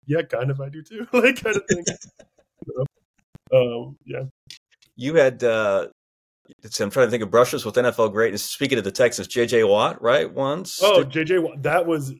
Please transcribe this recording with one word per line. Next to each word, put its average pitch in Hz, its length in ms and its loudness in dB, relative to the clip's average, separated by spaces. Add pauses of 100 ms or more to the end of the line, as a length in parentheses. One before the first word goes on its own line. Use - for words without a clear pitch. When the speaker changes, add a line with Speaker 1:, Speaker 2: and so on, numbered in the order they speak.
Speaker 1:
yeah, 151 160 -2
kind 127 300 -4
of, 139 100 -6
I 139 80 -10
do 156 120 -16
too." 220 280 -14
<laughs> - 40 -4
Like, 247 300 2
kind 427 140 -2
of 392 100 -4
thing. 175 220 -2
Speaker 2:
<laughs> 165 60 -10 (1600)
Speaker 1:
So, 123 360 2
um, 143 180 -20
yeah. 127 180 -10 (720)
Speaker 2:
You 135 200 -6
had, 127 280 4
uh, 107 440 2 (760)
it's, 107 180 -10
I'm 101 80 -2
trying 123 180 4
to 107 40 -4
think 117 120 -2
of 95 80 -6
brushes 120 340 4
with 107 120 -2
N 123 80 2
F 120 140 0
L 110 100 2
greatness. 104 340 -2
Speaking 131 340 -2
of 104 60 -2
the 98 80 -4
Texans, 113 360 0
J 120 180 0
J 117 180 2
Watt, 107 380 2
right? 123 300 2
Once. 143 520 -6
Speaker 1:
Oh, 190 200 6
Speaker 2:
Did 135 80 -8
Speaker 1:
J 160 120 -2
J 180 160 0
Watt. 143 240 -4
That 165 220 2
was, 147 340 -2